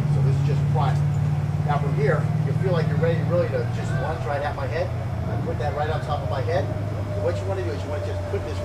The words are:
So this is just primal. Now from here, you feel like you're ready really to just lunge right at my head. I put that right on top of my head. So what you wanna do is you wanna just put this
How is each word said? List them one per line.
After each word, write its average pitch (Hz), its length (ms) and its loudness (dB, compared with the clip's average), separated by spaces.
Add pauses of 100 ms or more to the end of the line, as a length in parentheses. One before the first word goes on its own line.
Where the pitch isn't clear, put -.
(140)
So 139 80 4
this - 160 4
is - 160 2
just - 160 2
primal. - 320 4 (640)
Now 143 140 2
from 147 160 0
here, 151 260 2 (240)
you - 160 2
feel 180 120 2
like 156 160 2
you're - 120 2
ready 165 240 2
really 170 240 2
to - 240 0
just - 160 -2 (160)
lunge - 240 -2
right 143 160 -2
at 147 100 -2
my - 120 -4
head. 165 180 -2 (400)
I - 80 -2 (160)
put - 80 -2
that - 180 -2
right 147 140 -2
on 143 160 0
top 147 160 -2
of - 80 -2
my 139 160 -2
head. 156 160 0 (560)
So 202 80 0
what - 120 2
you - 120 -4
wanna 190 160 -2
do 170 80 -2
is - 80 -4
you - 80 -6
wanna 120 160 -4
just - 240 -4
put - 160 -2
this 95 200 -4